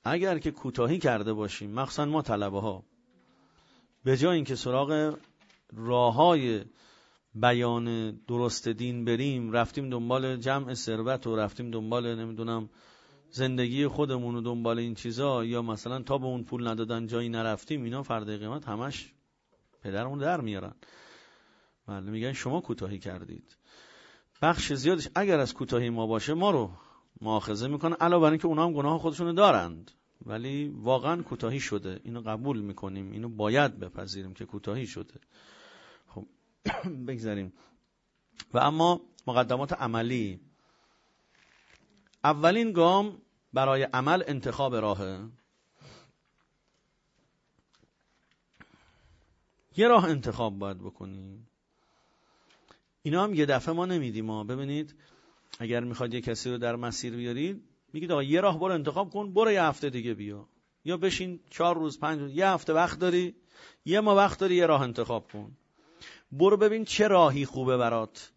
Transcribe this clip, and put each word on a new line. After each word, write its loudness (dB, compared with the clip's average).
اگر 0
که -4
کوتاهی 0
کرده 0
باشیم، -6
مخصوصاً -4
ما 0
طلبه -2
ها، -6
به 2
جای 4
اینکه -2
سراغ 0
راه‌های 4
بیان 2
درست -2
دین -4
بریم، -2
رفتیم -2
دنبال -2
جمع -2
ثروت -4
و -2
رفتیم -4
دنبال، -4
نمیدونم، -6
زندگی 0
خودمون -2
و -4
دنبال -2
این -4
چیزا، -2
یا -2
مثلاً -6
تا -2
به -4
اون -4
پول -6
ندادن -4
جایی -4
نرفتیم، -4
اینا -6
فردای -6
قیامت -10
همش -8
پدرمون -6
در 0
میارن. -6
بله، -10
میگن -4
شما -4
کوتاهی -8
کردید. -14
بخش 0
زیادش 0
اگر 4
از 0
کوتاهی -2
ما -2
باشه، -2
ما 4
رو 0
مؤاخذه -2
می‌کنن، -2
علاوه 6
بر 8
اینکه 2
اونا 2
هم 0
گناه 0
خودشونو -2
دارند، 4
ولی -6
واقعاً 0
کوتاهی -6
شده، -6
اینو -10
قبول -4
می‌کنیم، -8
اینو -8
باید 0
بپذیریم -12
که -14
کوتاهی -8
شده. -12
خب، -14
<clears throat> -6
بگذاریم. -6
و 4
اما 4
مقدمات 2
عملی. -2
اولین 4
گام 4
برای 4
عمل 0
انتخاب -2
راهه. -2
یه 6
راه 8
انتخاب -2
باید -6
بکنیم. -16
اینا 0
هم 0
یه 4
دفعه 2
ما 0
نمیدیم -2
ما. -4
ببینید، -6
اگر -2
می‌خواید -4
یه -4
کسی -6
رو -4
در -2
مسیر -8
بیارید، -6
میگید: -6
"آقا، 0
یه 4
راه 2
برو 0
انتخاب -2
کن، -6
برو 6
یه 4
هفته 0
دیگه -4
بیا، -10
یا -2
بشین -2
چهار 2
روز، -4
پنج -2
روز، -6
یه 2
هفته 2
وقت 2
داری، 2
یه 2
ماه 6
وقت 4
داری، 4
یه 6
راه 6
انتخاب -4
کن. -14
برو 6
ببین 4
چه 2
راهی 8
خوبه 0
برات. -2